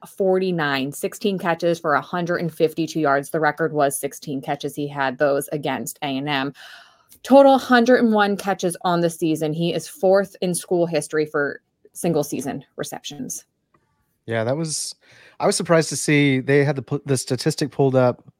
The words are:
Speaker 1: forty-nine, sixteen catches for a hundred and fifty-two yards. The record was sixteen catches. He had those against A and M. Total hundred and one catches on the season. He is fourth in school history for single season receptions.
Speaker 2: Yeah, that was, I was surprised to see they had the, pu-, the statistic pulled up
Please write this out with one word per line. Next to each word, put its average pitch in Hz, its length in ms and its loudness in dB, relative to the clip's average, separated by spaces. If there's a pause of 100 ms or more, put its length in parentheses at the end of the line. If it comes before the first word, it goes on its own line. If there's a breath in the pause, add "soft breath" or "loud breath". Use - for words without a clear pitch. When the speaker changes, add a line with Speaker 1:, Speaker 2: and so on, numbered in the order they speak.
Speaker 1:
forty-nine, 170 840 0
sixteen 196 460 -4
catches 170 420 0
for 156 140 0
a 135 80 2
hundred 175 400 -4
and 160 100 -4
fifty-two 156 480 -2
yards. 143 300 0
The 165 100 -2
record 156 320 0
was 143 260 0
sixteen 139 440 -8
catches. 147 320 -6
He 147 120 -6
had 139 300 -4
those 143 320 0
against 135 540 -6
A 139 160 -4
and 139 100 -6
M. 139 240 -2 (680 loud breath)
Total 269 360 8
hundred 247 440 4
and 226 100 4
one 202 240 2
catches 185 460 -4
on 175 180 0
the 170 100 2
season. 156 420 -2
He 170 220 -2
is 160 140 -6
fourth 190 520 0
in 180 140 -2
school 170 320 0
history 156 400 -2
for 147 360 -4 (300)
single 165 320 -2
season 139 400 -8 (120)
receptions. - 680 -12 (840)
Speaker 2:
Yeah, 113 180 -2
that 127 120 -2
was, 156 380 -8 (460 soft breath)
I 151 60 0
was 196 100 2
surprised 165 320 2
to 143 80 -6
see 143 440 2
they 139 240 4
had 139 120 0
the, 131 60 -6
pu-, 143 240 -6
the 139 100 2
statistic 139 540 -2
pulled 135 260 2
up 123 280 2 (160)